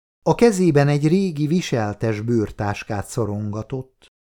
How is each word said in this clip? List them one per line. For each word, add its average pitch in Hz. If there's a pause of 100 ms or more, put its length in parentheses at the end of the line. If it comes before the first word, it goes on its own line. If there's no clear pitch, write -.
(240)
A 160
kezében 180
egy 147
régi 160
viseltes 113
bőrtáskát 107
szorongatott, 107 (300)